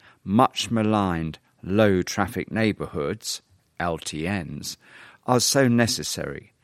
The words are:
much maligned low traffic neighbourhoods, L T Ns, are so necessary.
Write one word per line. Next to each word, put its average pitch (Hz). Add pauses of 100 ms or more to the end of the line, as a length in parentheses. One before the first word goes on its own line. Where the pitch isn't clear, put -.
(240)
much 113
maligned 98 (240)
low 95
traffic 90
neighbourhoods, 92 (380)
L 87
T 78
Ns, 80 (500)
are 127
so 135
necessary. 92 (100)